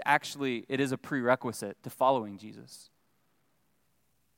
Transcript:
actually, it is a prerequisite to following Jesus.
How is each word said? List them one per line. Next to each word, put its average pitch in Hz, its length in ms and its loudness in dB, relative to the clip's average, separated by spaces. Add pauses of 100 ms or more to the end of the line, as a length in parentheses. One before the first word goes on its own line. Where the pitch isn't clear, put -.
actually, 139 640 0
it 131 100 0
is 135 140 2
a 131 60 -2
prerequisite 123 840 0
to 123 80 -12
following 120 460 2
Jesus. 107 540 -18 (1500)